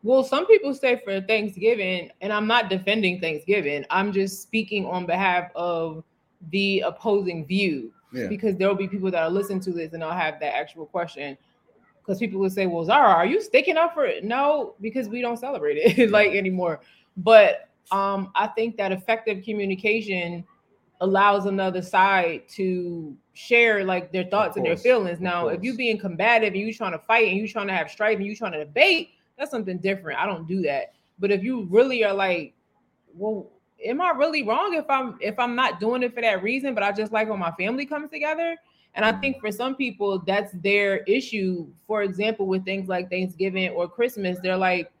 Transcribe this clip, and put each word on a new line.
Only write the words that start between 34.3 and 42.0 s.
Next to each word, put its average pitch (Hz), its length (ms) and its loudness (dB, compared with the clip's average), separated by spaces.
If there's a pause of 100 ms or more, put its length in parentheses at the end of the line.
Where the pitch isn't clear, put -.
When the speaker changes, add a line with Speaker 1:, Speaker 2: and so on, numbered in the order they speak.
Speaker 1:
wrong 302 320 0
if 302 140 -4
I'm, 262 320 -2
if 214 180 -4
I'm 240 160 0
not 240 240 0
doing 240 240 0
it 240 100 -4
for 240 80 -8
that 202 220 0
reason, 262 320 -2
but 208 80 0
I 202 80 0
just 208 200 -4
like 220 180 0
when 202 100 -4
my 170 120 -2
family 226 340 -4
comes 302 240 -8
together?" 311 460 -4 (380)
And 190 120 -2
I - 80 4
think 269 260 -4
for 214 140 -6
some 254 220 -4
people, 202 440 -2
that's 190 320 -2 (100)
their 196 360 2 (100)
issue. 190 580 -2 (220)
For 214 160 -2